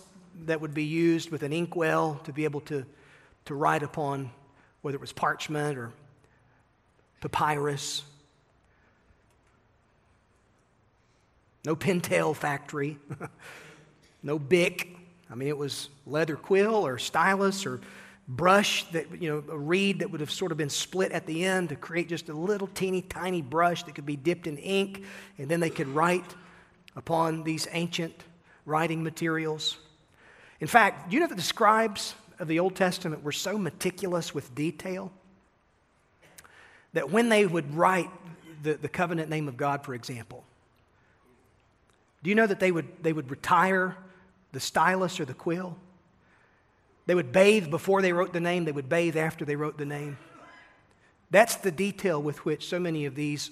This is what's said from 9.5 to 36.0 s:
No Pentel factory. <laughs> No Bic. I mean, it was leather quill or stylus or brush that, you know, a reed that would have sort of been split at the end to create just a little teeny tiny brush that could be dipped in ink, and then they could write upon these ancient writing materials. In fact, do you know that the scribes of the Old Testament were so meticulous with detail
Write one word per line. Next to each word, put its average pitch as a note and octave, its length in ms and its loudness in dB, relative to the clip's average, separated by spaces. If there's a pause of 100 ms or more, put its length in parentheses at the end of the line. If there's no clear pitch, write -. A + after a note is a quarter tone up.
No D#3 100 0
Pentel E3+ 600 0
factory. C#3+ 600 -4 (220)
<laughs> E3 80 -12 (1000)
No D3+ 100 -2
Bic. F3 520 2 (420)
I A#2 40 -14
mean, C3+ 120 -6
it D3 100 -2
was C#3 300 -6 (180)
leather D3+ 300 0
quill G3+ 500 4
or B2+ 140 -2
stylus F#3+ 680 2
or B2 140 -6 (480)
brush F3+ 640 4
that, E3 300 -6
you D#3+ 80 -2
know, D3+ 200 -2
a D#3 80 -8
reed F#3+ 420 2
that E3+ 120 -4
would D#3+ 80 -6
have D3 120 -4
sort F3+ 200 -2
of D3+ 60 -4
been D3+ 120 0
split - 440 -2
at D#3+ 120 -4
the D#3+ 200 -2
end F#3 240 2
to C#3 80 -6
create E3 320 -4
just D#3+ 180 -6
a D#3+ 60 -8
little G3 340 -2
teeny F#3 340 -2
tiny F3+ 400 -4
brush E3+ 420 2
that D3+ 120 -14
could D3 100 -12
be D3 120 -4
dipped E3+ 280 0
in D3 120 -6
ink, G3 480 -2 (320)
and C3+ 100 -8
then E3+ 140 2
they D#3+ 80 2
could D#3 180 -4
write E3+ 480 0 (600)
upon D#3+ 480 -2
these D#3+ 260 -4
ancient E3+ 540 -4 (400)
writing D#3+ 360 0
materials. D#3+ 760 -2 (800)
In - 80 -2
fact, A3 420 6
do F#3+ 60 0
you D#4+ 60 4
know E4+ 60 4
that G#3+ 100 -10
the E3+ 40 -4
scribes A3 720 2 (240)
of D#3+ 120 -6
the D#3+ 100 2
Old F#3 160 0
Testament F3 480 -2
were D3 80 -4
so G3 260 -4
meticulous F3 800 -4
with C3 180 -8
detail F#3 560 -6 (1800)